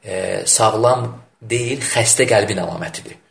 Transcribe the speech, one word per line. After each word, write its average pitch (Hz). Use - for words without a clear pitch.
e, 95
sağlam 117
deyil, 120
xəstə 120
qəlbin 104
əlamətidir. 82